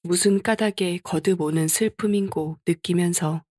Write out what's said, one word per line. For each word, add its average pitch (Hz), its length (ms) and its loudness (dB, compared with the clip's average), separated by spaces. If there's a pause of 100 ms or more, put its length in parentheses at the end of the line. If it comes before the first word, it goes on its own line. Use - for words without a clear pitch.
무슨 190 420 2
까닭에 202 600 0
거듭 170 380 0
오는 156 260 0
슬픔인고 196 960 -2
느끼면서 170 760 0 (140)